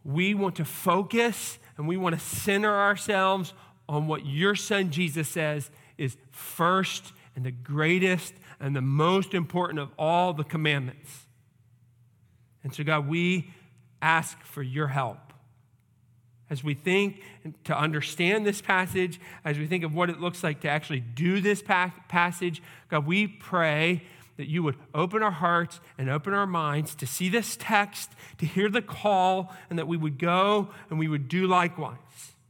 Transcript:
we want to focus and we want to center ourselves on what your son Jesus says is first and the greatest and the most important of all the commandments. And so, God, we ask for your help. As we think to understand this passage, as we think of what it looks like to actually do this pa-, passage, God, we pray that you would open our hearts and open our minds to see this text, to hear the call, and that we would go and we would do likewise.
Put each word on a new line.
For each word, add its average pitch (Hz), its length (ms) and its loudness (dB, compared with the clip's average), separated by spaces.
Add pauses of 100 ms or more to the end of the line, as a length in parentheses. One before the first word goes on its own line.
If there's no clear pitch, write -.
we 175 280 0
want 196 240 0
to 160 80 -2
focus 196 920 0 (180)
and 151 100 -6
we 175 100 0
want 175 180 0
to 156 60 -4
center 208 540 0
ourselves 196 760 2 (360)
on 151 180 0
what 156 180 -2
your 160 300 2
son 196 360 0
Jesus 156 380 -2
says 151 420 -2 (280)
is 131 180 -4 (140)
first - 840 -2 (240)
and 127 80 -6
the 127 60 -4
greatest 156 800 0 (260)
and 139 160 -4
the 135 60 -2
most 165 540 2
important 175 440 -2
of 139 200 -8
all 175 340 2
the 151 120 -4
commandments. 143 800 -4 (1400)
And 135 100 -8
so, 151 100 -8
God, 147 220 0
we 175 460 0 (480)
ask 160 420 0
for - 200 -10
your 135 260 -2
help. 131 300 -2 (1300)
As 139 160 -8
we 147 80 -2
think 196 500 0 (420)
to 143 140 2
understand 170 680 2
this 202 160 0
passage, 185 580 0 (240)
as 147 140 -2
we 151 80 -4
think 170 180 -2
of 156 100 -4
what 175 140 2
it 170 120 -6
looks 175 220 -4
like 156 180 -2
to 151 100 -2
actually 147 300 -2
do 160 420 0
this 202 180 2
pa-, 180 320 2 (160)
passage, 175 540 0 (260)
God, 151 160 2
we 190 220 2
pray 170 760 0 (360)
that 143 100 -10
you 165 140 0
would 147 140 0 (180)
open 180 260 0
our 214 120 2
hearts 170 480 0 (180)
and 131 100 -2
open 156 240 -2
our 202 140 0
minds 156 480 -2
to 135 120 -8
see 180 220 -4
this 208 320 -2
text, 202 520 -2 (260)
to 160 80 -2
hear 190 220 0
the 226 120 0
call, 190 720 0 (160)
and 170 100 -4
that 156 100 -4
we 170 80 -2
would 151 200 -2
go 190 540 2 (180)
and 160 100 -4
we 160 100 0
would 147 200 -2
do 185 180 2
likewise. 175 880 -2 (140)